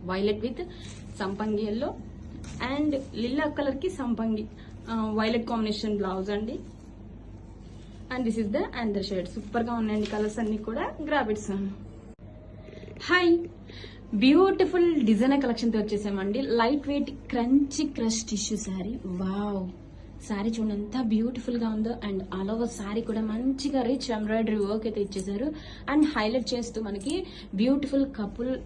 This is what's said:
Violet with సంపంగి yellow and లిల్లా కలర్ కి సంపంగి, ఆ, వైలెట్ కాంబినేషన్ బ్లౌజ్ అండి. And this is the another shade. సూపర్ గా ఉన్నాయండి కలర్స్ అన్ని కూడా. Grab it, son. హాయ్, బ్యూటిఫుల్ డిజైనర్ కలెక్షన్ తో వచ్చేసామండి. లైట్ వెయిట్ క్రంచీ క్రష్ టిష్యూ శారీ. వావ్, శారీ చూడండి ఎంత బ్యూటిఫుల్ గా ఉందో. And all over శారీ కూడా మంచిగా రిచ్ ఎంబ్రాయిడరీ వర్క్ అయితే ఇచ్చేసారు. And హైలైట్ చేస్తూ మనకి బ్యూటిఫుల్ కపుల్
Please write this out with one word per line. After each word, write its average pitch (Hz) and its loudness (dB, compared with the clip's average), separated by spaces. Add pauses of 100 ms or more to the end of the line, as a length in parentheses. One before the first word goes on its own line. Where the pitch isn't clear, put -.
(100)
Violet 202 2
with 254 -4 (640)
సంపంగి 208 0
yellow 269 -2 (800)
and 294 2 (300)
లిల్లా 277 0 (120)
కలర్ 269 0
కి 370 0 (120)
సంపంగి, 226 0 (460)
ఆ, 226 -2 (240)
వైలెట్ 226 2
కాంబినేషన్ 214 0
బ్లౌజ్ 190 -2
అండి. 226 -4 (1600)
And 254 -2
this 214 2
is 202 0
the 339 2 (180)
another 202 0
shade. 185 -2
సూపర్ 226 -2
గా 233 -2
ఉన్నాయండి 214 0
కలర్స్ 214 0
అన్ని 214 0
కూడా. 262 -2 (220)
Grab 277 2
it, 208 -4
son. 196 -2 (1400)
హాయ్, 349 8 (920)
బ్యూటిఫుల్ 349 8 (180)
డిజైనర్ 254 6
కలెక్షన్ 233 2
తో 214 4
వచ్చేసామండి. 202 0 (180)
లైట్ 277 4
వెయిట్ 285 0 (220)
క్రంచీ 277 4 (100)
క్రష్ 226 0 (120)
టిష్యూ 208 -2
శారీ. 190 -4 (280)
వావ్, 196 -2 (680)
శారీ 208 0
చూడండి 214 0
ఎంత 208 -6 (180)
బ్యూటిఫుల్ 240 0
గా 220 0
ఉందో. 226 0 (140)
And 196 0 (160)
all 196 -2
over 226 0 (100)
శారీ 208 -2
కూడా 220 0
మంచిగా 262 0
రిచ్ 269 0 (100)
ఎంబ్రాయిడరీ 214 2
వర్క్ 220 0
అయితే 208 -2
ఇచ్చేసారు. 202 -2 (440)
And 302 8 (100)
హైలైట్ 226 2
చేస్తూ 233 -4 (100)
మనకి 202 -2 (460)
బ్యూటిఫుల్ 269 4 (140)
కపుల్ 240 -2 (120)